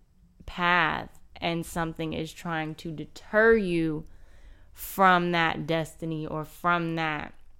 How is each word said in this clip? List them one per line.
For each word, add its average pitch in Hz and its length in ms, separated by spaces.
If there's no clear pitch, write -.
path 175 720
and 170 280
something 160 480
is 160 180
trying 156 440
to - 160
deter 214 640
you 165 500
from 180 580
that 165 340
destiny 160 600
or 156 180
from 170 500
that 156 380